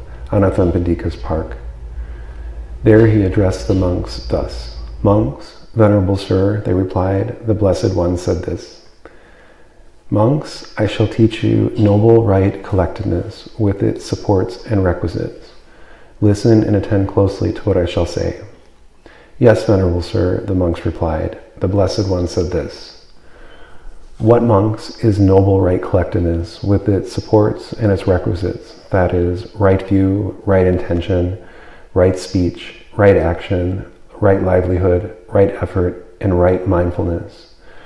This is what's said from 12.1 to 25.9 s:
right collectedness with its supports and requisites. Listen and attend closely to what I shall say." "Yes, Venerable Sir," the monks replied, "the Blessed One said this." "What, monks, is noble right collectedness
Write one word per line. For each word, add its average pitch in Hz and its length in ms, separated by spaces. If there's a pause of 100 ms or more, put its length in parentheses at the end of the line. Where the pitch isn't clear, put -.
right 98 400
collectedness 98 960
with 101 240
its 110 220
supports - 640
and 98 180
requisites. - 680 (680)
Listen 107 400
and 107 120
attend 98 340
closely 98 440
to - 100
what 95 140
I 87 100
shall 87 200
say." - 340 (1000)
"Yes, 113 280
Venerable 92 360
Sir," 90 440
the 101 80
monks 87 320
replied, 82 520 (220)
"the 98 80
Blessed 95 400
One 92 180
said - 240
this." - 560 (1120)
"What, 113 240
monks, 107 640
is 104 160
noble 95 400
right 92 220
collectedness 85 800